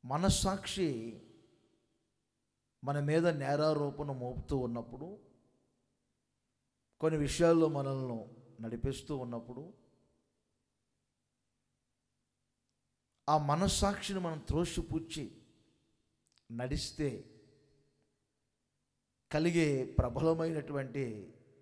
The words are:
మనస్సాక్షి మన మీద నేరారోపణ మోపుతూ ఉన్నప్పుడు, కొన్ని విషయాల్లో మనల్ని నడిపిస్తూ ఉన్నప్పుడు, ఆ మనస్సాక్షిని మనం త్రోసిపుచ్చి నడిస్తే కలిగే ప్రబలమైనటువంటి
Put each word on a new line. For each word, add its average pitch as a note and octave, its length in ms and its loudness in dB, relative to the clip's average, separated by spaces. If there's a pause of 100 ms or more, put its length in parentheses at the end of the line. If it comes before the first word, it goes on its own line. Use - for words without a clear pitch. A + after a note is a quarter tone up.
మనస్సాక్షి D#3+ 1160 0 (1600)
మన C#3+ 160 -2
మీద D#3 260 4
నేరారోపణ D3 840 2
మోపుతూ B2+ 440 -4
ఉన్నప్పుడు, B2+ 640 -6 (1800)
కొన్ని D#3+ 180 2
విషయాల్లో E3 500 6
మనల్ని C3+ 680 -4 (240)
నడిపిస్తూ A#2+ 560 -4
ఉన్నప్పుడు, B2 580 -10 (3500)
ఆ D#3 100 6
మనస్సాక్షిని G3 840 2
మనం E3 180 -4 (100)
త్రోసిపుచ్చి D#3 920 -4 (1120)
నడిస్తే B2+ 840 -4 (2000)
కలిగే D#3 520 4
ప్రబలమైనటువంటి C3+ 1500 -2 (280)